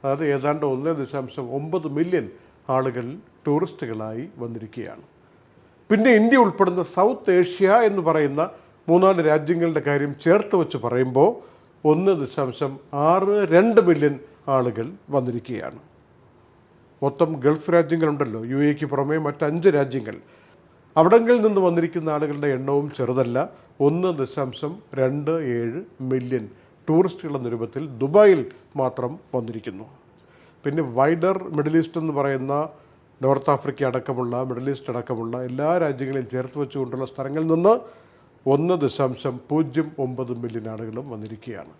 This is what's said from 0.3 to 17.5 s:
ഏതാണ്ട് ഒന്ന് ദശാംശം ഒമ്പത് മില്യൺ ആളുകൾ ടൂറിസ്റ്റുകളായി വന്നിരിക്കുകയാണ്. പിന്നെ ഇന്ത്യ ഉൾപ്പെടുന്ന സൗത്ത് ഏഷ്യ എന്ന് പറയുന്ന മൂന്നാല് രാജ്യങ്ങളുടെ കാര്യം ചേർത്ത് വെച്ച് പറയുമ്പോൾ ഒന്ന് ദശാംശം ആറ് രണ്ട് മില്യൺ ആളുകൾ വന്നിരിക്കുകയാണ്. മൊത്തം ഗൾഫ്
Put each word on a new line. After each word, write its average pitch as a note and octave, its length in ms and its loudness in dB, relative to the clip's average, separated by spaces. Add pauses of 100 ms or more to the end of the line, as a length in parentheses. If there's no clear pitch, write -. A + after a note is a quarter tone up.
ഏതാണ്ട് D3 380 -2
ഒന്ന് C#3+ 260 -2
ദശാംശം C3+ 460 -8 (120)
ഒമ്പത് D#3 300 -6 (100)
മില്യൺ E3+ 280 0 (500)
ആളുകൾ B2+ 300 -2 (400)
ടൂറിസ്റ്റുകളായി A#2 760 -4 (180)
വന്നിരിക്കുകയാണ്. A#2 640 -12 (840)
പിന്നെ G#3+ 300 4
ഇന്ത്യ A#3+ 240 6
ഉൾപ്പെടുന്ന F3+ 400 2 (120)
സൗത്ത് G3 440 2
ഏഷ്യ F#3+ 380 2 (120)
എന്ന് G3 200 -2
പറയുന്ന D3+ 320 0 (480)
മൂന്നാല് F3+ 400 6
രാജ്യങ്ങളുടെ D#3 580 0
കാര്യം C#3+ 240 0 (120)
ചേർത്ത് G3 380 4
വെച്ച് D#3 240 -4
പറയുമ്പോൾ B2+ 440 4 (600)
ഒന്ന് F#3 300 2
ദശാംശം C3+ 500 -4 (380)
ആറ് G3 280 2 (180)
രണ്ട് G#3+ 340 6
മില്യൺ D3 260 2 (400)
ആളുകൾ A#2+ 300 0 (300)
വന്നിരിക്കുകയാണ്. A#2+ 640 -4 (1200)
മൊത്തം C#3+ 260 0 (140)
ഗൾഫ് D3+ 320 0